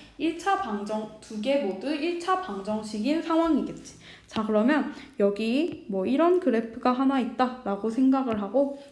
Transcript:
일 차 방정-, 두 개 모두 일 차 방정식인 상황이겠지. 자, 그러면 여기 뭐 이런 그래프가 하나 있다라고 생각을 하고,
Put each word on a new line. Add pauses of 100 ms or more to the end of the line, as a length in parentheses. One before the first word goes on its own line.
(180)
일
차
방정-,
두
개
모두
일
차
방정식인
상황이겠지. (300)
자,
그러면 (260)
여기
뭐
이런
그래프가
하나
있다라고
생각을
하고, (140)